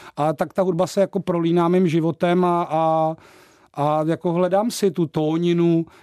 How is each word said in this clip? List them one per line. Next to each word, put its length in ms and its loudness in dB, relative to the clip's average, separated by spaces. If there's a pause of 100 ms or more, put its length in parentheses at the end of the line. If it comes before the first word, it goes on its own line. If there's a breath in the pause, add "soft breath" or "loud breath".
(180 loud breath)
A 160 0
tak 200 -6
ta 80 -2
hudba 260 0
se 140 -2
jako 180 0
prolíná 480 0
mým 200 2
životem 580 0
a, 240 0
a, 460 0 (580 loud breath)
a 340 0
jako 260 -2
hledám 380 0
si 200 -2
tu 140 -2
tóninu 800 0 (180 loud breath)